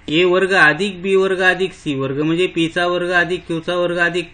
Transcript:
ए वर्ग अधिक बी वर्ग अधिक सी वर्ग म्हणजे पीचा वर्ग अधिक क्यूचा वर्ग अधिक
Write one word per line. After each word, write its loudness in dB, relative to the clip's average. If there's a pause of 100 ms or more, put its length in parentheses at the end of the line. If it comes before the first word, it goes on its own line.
ए 2
वर्ग 2
अधिक 2
बी 0
वर्ग 0
अधिक 0
सी -6
वर्ग -4
म्हणजे 0
पीचा -2
वर्ग -2
अधिक -2
क्यूचा -4
वर्ग 0
अधिक -2